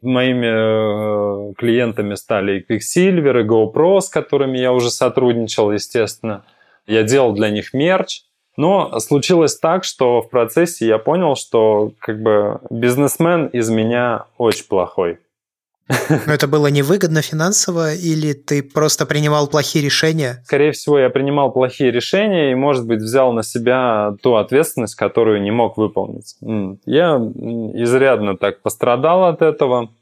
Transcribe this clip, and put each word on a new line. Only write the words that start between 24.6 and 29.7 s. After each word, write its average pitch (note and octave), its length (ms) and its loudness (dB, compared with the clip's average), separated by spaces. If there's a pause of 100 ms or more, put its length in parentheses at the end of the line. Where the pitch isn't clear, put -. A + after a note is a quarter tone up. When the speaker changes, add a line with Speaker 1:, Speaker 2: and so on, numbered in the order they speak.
Speaker 1:
которую G#2+ 480 2
не G2+ 80 -2
мог A2+ 260 0
выполнить. G#2+ 640 -4
М. G2+ 440 -6
Я, D#3 300 2
м, A#2 560 -6 (120)
изрядно A#2+ 540 2
так G2+ 240 -4
пострадал C3+ 640 0
от E3+ 180 2
этого B2+ 460 0 (120)